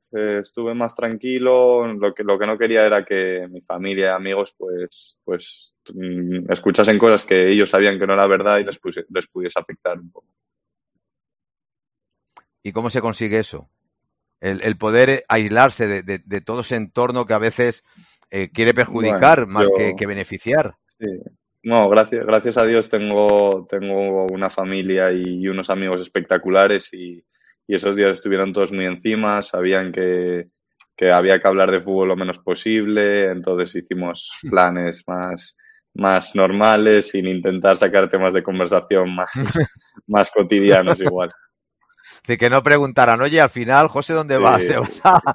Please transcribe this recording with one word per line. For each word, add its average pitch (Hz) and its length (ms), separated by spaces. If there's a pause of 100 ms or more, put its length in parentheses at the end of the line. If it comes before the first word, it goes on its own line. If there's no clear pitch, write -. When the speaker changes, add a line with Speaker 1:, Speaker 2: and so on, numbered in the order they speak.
(120)
Speaker 1:
eh, 107 300
estuve 117 320
más 120 220
tranquilo, 123 920
lo 101 280
que, 107 80
lo 101 160
que 104 80
no 110 100
quería 110 280
era 104 200
que 92 440
mi 90 120
familia 95 460
y - 80
amigos, 98 420
pues, 90 680
pues, - 520 (180)
mm, 90 580
escuchasen 104 460
cosas 110 280
que 92 260
ellos 104 180
sabían 98 300
que 98 80
no 98 80
era 98 120
verdad 98 320
y 104 60
les 98 140
puse-, 87 300
les 90 180
pudiese 90 320
afectar 87 400
un 87 120
poco. - 160 (2250)
Speaker 2:
¿Y 101 80
cómo 113 180
se 123 120
consigue 110 380
eso? - 300 (720)
El, 95 220
el 107 140
poder, 117 320
eh, 135 200
aislarse 113 580
de, 98 160
de, 95 220
de 98 160
todo 120 200
ese 120 160
entorno 120 480
que 113 100
a 104 40
veces, 113 440 (480)
eh, 98 200
quiere 113 240
perjudicar 110 720
Speaker 1:
Bueno, - 0
Speaker 2:
más 101 240
Speaker 1:
yo - 0
Speaker 2:
que, 98 240
que 98 120
beneficiar. 101 680 (220)
Speaker 1:
Sí. 110 80 (560)
No, 113 260
gracias, 110 360
gracias 110 320
a 117 80
Dios 113 240
tengo, 104 800
tengo 98 580
una 92 220
familia 95 640
y, 90 120 (200)
y 98 60
unos 95 200
amigos 95 320
espectaculares 92 920
y, 87 300 (440)
y 101 80
esos 98 220
días 98 160
estuvieron 98 400
todos 95 180
muy 95 140
encima, 104 580
sabían 92 480
que, 90 580 (480)
que 92 140
había 92 280
que - 80
hablar 95 240
de 92 100
fútbol 95 280
lo 92 80
menos 92 220
posible, 101 920
entonces 90 520
hicimos 87 600
Speaker 2:
<laughs> - 60
Speaker 1:
planes 90 580
más, 90 500 (380)
más 95 400
normales, 104 760
sin 92 180
intentar 92 500
sacar 95 320
temas 92 240
de 92 100
conversación 92 720
más, 92 160 (120)
Speaker 2:
<laughs> - 380 (260)
Speaker 1:
más 104 240
cotidianos 95 720
igual. 90 300 (920)
Speaker 2:
Así 120 140
que 120 140
no 135 120
preguntaran, 131 580
"Oye, 151 200
al 135 80
final, 131 380
José, 147 260
¿dónde 151 240
Speaker 1:
Sí. 131 80
Speaker 2:
vas? 110 220
¿Te 131 100
vas - 260
a, 185 160 (160)